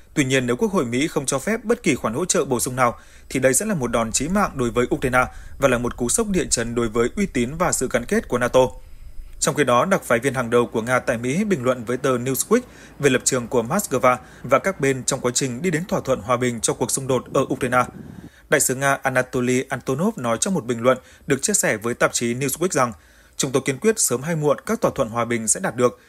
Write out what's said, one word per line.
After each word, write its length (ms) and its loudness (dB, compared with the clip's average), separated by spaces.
Tuy 100 2
nhiên, 220 2
nếu 100 2
Quốc 160 0
hội 120 2
Mỹ 240 0
không 180 -4
cho 120 -2
phép 260 -4
bất 180 -2
kỳ 120 2
khoản 200 -2
hỗ 100 -2
trợ 200 2
bổ 160 0
sung 160 -4
nào, 220 2
thì 120 -2
đây 140 4
sẽ 120 0
là 80 0
một 160 0
đòn 220 0
chí 160 -2
mạng 260 2
đối 160 0
với 240 2
Ukraine 300 2
và 100 4
là 100 4
một 180 -4
cú 120 -2
sốc 200 0
địa 160 0
chấn 300 -2
đối 140 0
với 280 0
uy 100 0
tín 320 -2
và 140 0
sự 200 -2
gắn 120 0
kết 240 -2
của 100 -2
nato. 220 4
Trong 140 0
khi 100 2
đó, 200 4
đặc 180 2
phái 160 2
viên 160 0
hàng 160 -2
đầu 160 4
của 160 -2
Nga 160 0
tại 200 0
Mỹ 260 -2
bình 180 0
luận 220 0
với 120 -2
tờ 220 0
Newsweek 420 0
về 120 4
lập 140 2
trường 240 0
của 140 2
Moscow 540 2
và 160 2
các 220 -2
bên 240 0
trong 160 -2
quá 140 0
trình 280 -4
đi 80 0
đến 140 -2
thỏa 160 -2
thuận 200 -2
hòa 160 0
bình 240 -2
cho 120 0
cuộc 180 -4
xung 160 -4
đột 180 0
ở 60 4
Ukraine. 440 0
Đại 100 4
sứ 140 0
Nga 200 0
Anatoly 760 0
Antonov 500 -2
nói 220 0
trong 140 0
một 100 -2
bình 160 -4
luận 180 4
được 160 0
chia 100 -2
sẻ 240 0
với 180 -4
tạp 180 2
chí 220 -2
Newsweek 360 -2
rằng, 220 2
"Chúng 160 -2
tôi 140 2
kiên 120 -2
quyết 200 2
sớm 240 0
hay 140 -2
muộn 200 2
các 140 -2
thỏa 140 2
thuận 140 -2
hòa 160 -2
bình 240 -2
sẽ 120 0
đạt 160 -4
được, 320 2